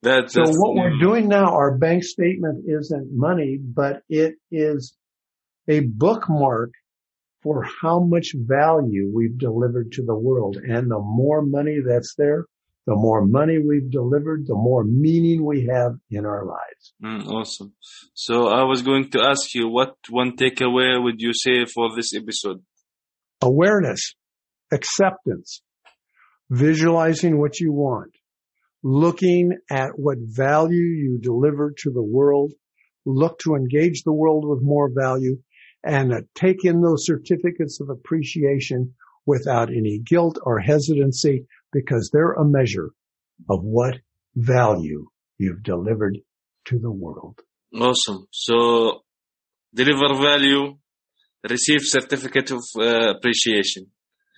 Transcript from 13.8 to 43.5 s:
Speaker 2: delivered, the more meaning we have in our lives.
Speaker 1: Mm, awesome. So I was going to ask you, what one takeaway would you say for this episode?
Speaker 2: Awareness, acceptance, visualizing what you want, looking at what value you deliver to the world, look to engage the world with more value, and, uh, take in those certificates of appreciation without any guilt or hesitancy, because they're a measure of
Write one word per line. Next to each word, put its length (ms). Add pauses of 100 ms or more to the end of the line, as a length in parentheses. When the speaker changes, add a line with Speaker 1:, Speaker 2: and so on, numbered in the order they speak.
Speaker 2:
delivered, 560
the 100
more 280
meaning 600
we 260
have 200 (180)
in 160
our 180
lives. 480 (100)
Speaker 1:
Mm, 260
awesome. 440 (400)
So 360
I 160
was 180
going 280
to 120
ask 320
you, 140
what 260 (160)
one 260
takeaway 680
would 200
you 100
say 400
for 220
this 200
episode? 460 (800)
Speaker 2:
Awareness, 720 (580)
acceptance, 880 (880)
visualizing 880
what 220
you 120
want, 400 (680)
looking 680 (180)
at 260
what 240
value 640
you 380
deliver 580
to 120
the 120
world, 500 (540)
look 340
to 140
engage 480
the 100
world 340
with 160
more 300
value, 460 (460)
and, 280
uh, 80 (140)
take 300
in 160
those 260
certificates 760
of 100
appreciation 1040 (320)
without 440
any 340
guilt 380
or 160
hesitancy, 880 (260)
because 400
they're 200
a 120
measure 460 (580)
of 140